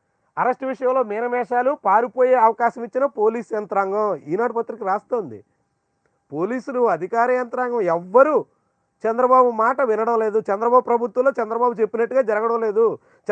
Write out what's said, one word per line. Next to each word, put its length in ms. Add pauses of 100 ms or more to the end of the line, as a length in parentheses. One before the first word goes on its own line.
(380)
అరెస్ట్ 260
విషయంలో 380
మీనమేషాలు, 800
పారిపోయే 500
అవకాశం 500
ఇచ్చిన 220
పోలీస్ 480
యంత్రాంగం. 600
ఈనాడు 380
పత్రిక 300
రాస్తోంది. 640 (880)
పోలీసులు, 560
అధికార 420
యంత్రాంగం 500
ఎవ్వరూ 640 (640)
చంద్రబాబు 400
మాట 300
వినడం 380
లేదు. 200
చంద్రబాబు 420
ప్రభుత్వంలో 520 (100)
చంద్రబాబు 300
చెప్పినట్టుగా 500
జరగడం 380
లేదు. 380 (340)